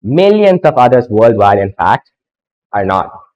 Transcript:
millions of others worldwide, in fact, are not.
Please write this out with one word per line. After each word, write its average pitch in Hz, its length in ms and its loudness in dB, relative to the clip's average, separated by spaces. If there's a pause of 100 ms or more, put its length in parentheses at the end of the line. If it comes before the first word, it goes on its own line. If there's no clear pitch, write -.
millions 190 600 0
of 151 100 2
others 123 360 2
worldwide, 104 500 2
in 98 140 -4
fact, 95 360 -4 (640)
are 101 100 -4
not. 95 280 -4 (240)